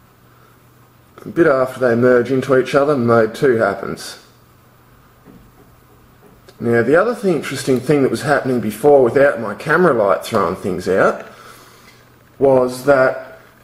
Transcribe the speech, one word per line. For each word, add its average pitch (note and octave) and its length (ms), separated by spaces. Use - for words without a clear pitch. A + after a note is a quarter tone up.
A - 60
bit E3+ 160
after C3 340
they B2+ 140
merge B2 380
into C3 260
each B2+ 160
other, C#3+ 240
mode A#2 380
two B2+ 220
happens. - 680
Now A#2 220
the C3 140
other A3 180
thing, G3 220
interesting C3 440
thing C#3+ 220
that B2+ 80
was A2+ 140
happening C3 360
before C3 440
without C3+ 360
my G#2 140
camera D#3 400
light G2+ 320
throwing F#2 300
things F2+ 320
out A#2 400
was B2+ 460
that C3 540